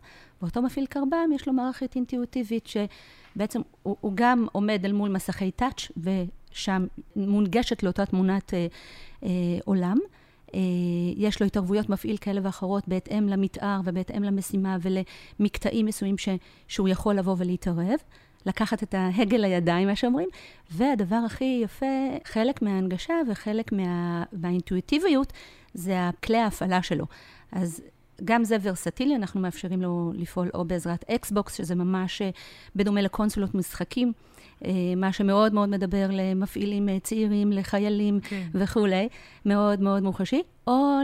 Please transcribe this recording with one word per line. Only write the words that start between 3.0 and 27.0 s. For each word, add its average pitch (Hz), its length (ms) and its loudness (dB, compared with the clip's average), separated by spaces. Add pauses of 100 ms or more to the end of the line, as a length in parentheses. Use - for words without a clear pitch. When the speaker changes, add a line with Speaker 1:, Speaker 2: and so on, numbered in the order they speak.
Speaker 1:
הוא, 202 180 -4
הוא 214 140 -2
גם 240 360 4
עומד 208 340 0
אל 202 60 0
מול 202 180 0
מסכי 190 420 -2
טאץ' - 460 -4
ושם 185 880 -2 (300)
מונגשת 202 680 2
לאותה 196 220 0
תמונת, 190 480 0
אה, 175 140 0 (560)
אה, 190 60 -4 (360)
עולם. 190 320 2 (580)
אה, 190 40 0 (580)
יש 208 240 0
לו 202 60 4
התערבויות 208 420 0
מפעיל 208 280 -2
כאלה 202 260 -4
ואחרות 196 440 -4
בהתאם 202 400 -2
למתאר 196 560 0
ובהתאם 185 400 -4
למשימה 196 580 -2
ולמקטעים 196 1040 -2
מסוימים 202 320 -2
ש-, - 120 -4 (380)
שהוא 190 200 0
יכול 190 280 2
לבוא 190 220 2
ולהתערב, 180 640 0 (460)
לקחת 214 380 0
את 202 100 -4
ההגה 190 440 2
לידיים, 180 500 4
מה 202 80 2
שאומרים. 269 340 0 (420)
והדבר 220 540 2
הכי 254 380 -2
יפה, - 220 -4 (400)
חלק 240 360 0
מההנגשה 190 520 0 (180)
וחלק 214 400 -4
מה-, 175 520 0 (100)
מהאינטואיטיביות, 185 1000 0 (400)
זה 180 340 -2
הכלי 220 300 0
ההפעלה 185 460 0
שלו. 160 220 -2 (460)